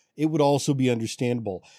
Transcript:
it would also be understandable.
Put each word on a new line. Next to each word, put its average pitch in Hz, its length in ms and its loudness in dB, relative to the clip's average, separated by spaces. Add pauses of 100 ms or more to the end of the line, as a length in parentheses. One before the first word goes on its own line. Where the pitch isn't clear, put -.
(160)
it 151 120 0
would 156 140 0
also 143 320 2
be 131 160 2
understandable. 113 760 -4 (160)